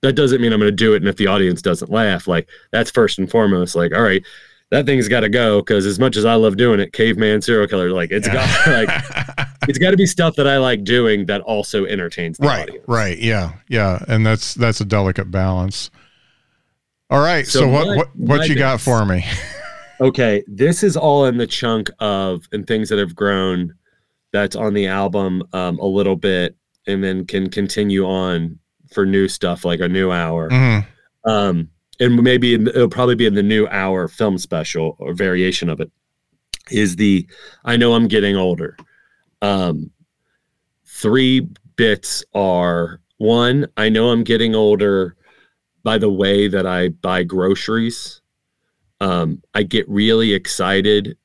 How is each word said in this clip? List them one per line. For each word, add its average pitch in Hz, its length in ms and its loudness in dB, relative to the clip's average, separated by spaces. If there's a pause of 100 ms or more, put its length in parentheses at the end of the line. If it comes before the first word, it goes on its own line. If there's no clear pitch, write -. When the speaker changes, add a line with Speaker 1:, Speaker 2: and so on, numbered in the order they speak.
Speaker 1:
that 135 120 2
doesn't 127 280 2
mean 117 120 2
I'm 107 60 2
gonna 104 120 4
do 110 220 4
it. 107 40 4
And 95 100 0
if 95 100 -2
the 101 100 0
audience 92 340 0
doesn't 87 300 -2
laugh, 101 360 0
like, 85 200 -2 (240)
that's 110 200 0
first 110 280 2
and 92 100 -2
foremost, 98 460 2
like, 85 180 0
all 98 80 0
right, 95 220 2 (480)
that 135 140 2
thing's 131 240 2
gotta 110 200 2
go." 110 320 2
'Cause 101 240 0
as 101 140 -2
much 131 160 2
as 107 100 0
I 117 100 4
love 110 220 4
doing 117 220 4
it, 98 140 -4
caveman, 107 480 2
serial 107 260 0
killer, 92 240 -2
like, 87 200 -2
it's 104 160 -2
Speaker 2:
Yeah. 101 60 0 (320)
Speaker 1:
got, - 220 2
<laughs> - 500 -6
like, 143 160 -6
Speaker 2:
<laughs> - 160 -6
Speaker 1:
it's 127 100 -2
gotta 185 180 4
be 190 80 4
stuff 170 300 0
that 139 120 2
I 139 100 4
like 123 260 0
doing 107 440 2
that 101 140 -2
also 104 440 -2
entertains 87 520 -6
the 139 100 0
Speaker 2:
Right, 127 160 0
Speaker 1:
audience. - 240 -16
Speaker 2:
right. 110 320 -2
Yeah, 104 340 -2 (140)
yeah. 101 400 0
And 110 180 2
that's, 110 300 0
that's 117 260 0
a 107 40 -2
delicate 95 460 0
balance. 92 580 -2 (1200)
All 139 120 2
right. 160 260 2
So - 140 0
Speaker 1:
So 147 60 4
Speaker 2:
what, 143 200 2
Speaker 1:
my, 202 80 0
Speaker 2:
what, - 200 -2
what 127 240 0
Speaker 1:
my 160 60 0
Speaker 2:
you - 100 2
got 131 200 2
Speaker 1:
bits. 110 100 -4
Speaker 2:
for 117 200 2
me? 90 240 0
<laughs> - 280 -8 (420)
Speaker 1:
Okay, 120 460 2
this 131 360 0
is 196 120 2
all 143 300 4
in 120 120 2
the 117 100 -2
chunk 110 420 -4 (100)
of, 98 540 -2
and 104 120 -6
things 110 240 -2
that 104 100 0
have 87 160 -4
grown 95 580 -2 (580)
that's 101 240 -2
on 107 180 -4
the 101 140 0
album, 95 560 -2 (100)
um, 90 260 -4
a 95 60 -6
little 98 300 0
bit, 90 400 -2 (320)
and 98 160 -2
then 95 220 -4
can 95 240 -4
continue 98 560 -2
on 90 520 -4 (360)
for 101 120 2
new 98 220 2
stuff, 90 380 -4
like 87 160 -2
a 90 80 -2
new 92 220 0
hour. 85 380 -2
Speaker 2:
Mm-hmm. 117 800 -2
Speaker 1:
Um, 95 400 0 (300)
and 120 240 4
maybe 123 300 4
in, 110 140 2
it'll 123 200 2
probably 123 280 0
be 113 100 2
in 104 100 2
the 101 80 2
new 107 240 2
hour 95 400 -2
film 98 300 -2
special 80 640 -6
or 78 140 -8
variation 90 560 -2
of 76 120 -4
it, - 100 -8 (800)
is 104 240 0
the 98 320 2 (380)
I 117 100 0
Know 117 180 4
I'm 117 140 2
Getting 101 300 2
Older. 87 400 -2 (640)
Um, 90 500 -2 (960)
three 131 600 2 (280)
bits - 480 0 (100)
are, 87 680 0 (160)
one, 120 580 2
I 107 140 0
know 110 220 2
I'm 117 120 0
getting 113 320 0
older 101 600 2 (680)
by 110 140 0
the 107 120 0
way 101 380 2
that 92 180 -2
I 90 240 -2
buy 90 340 -4
groceries. 95 1000 -4 (800)
Um, 87 400 -2 (120)
I 104 100 0
get 110 240 -2
really 113 460 2
excited 101 920 0